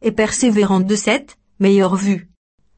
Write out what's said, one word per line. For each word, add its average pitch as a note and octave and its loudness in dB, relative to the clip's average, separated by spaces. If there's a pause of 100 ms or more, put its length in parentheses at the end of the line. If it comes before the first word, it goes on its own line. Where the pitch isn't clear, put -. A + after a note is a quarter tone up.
et A3 -2
persévérante G#3 0
de G#3 -2
cette A#3+ -4 (220)
meilleure G3 2
vue. F#3+ -4 (480)